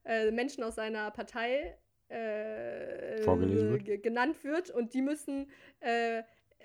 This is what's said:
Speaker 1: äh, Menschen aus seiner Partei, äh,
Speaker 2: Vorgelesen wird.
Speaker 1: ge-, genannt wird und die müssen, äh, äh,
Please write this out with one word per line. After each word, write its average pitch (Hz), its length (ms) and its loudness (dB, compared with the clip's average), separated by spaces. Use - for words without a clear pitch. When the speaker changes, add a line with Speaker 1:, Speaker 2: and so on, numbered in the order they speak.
Speaker 1:
äh, 220 260 2
Menschen 240 320 -2
aus 226 120 -4
seiner 220 360 -4
Partei, 247 680 -2
äh, 220 1160 -4
Speaker 2:
Vorgelesen 214 480 6
wird. 208 140 0
Speaker 1:
ge-, 208 120 0
genannt 240 480 0
wird 320 240 0
und 240 240 -2
die 262 80 2
müssen, 277 480 -2
äh, 233 380 0
äh, 226 40 -8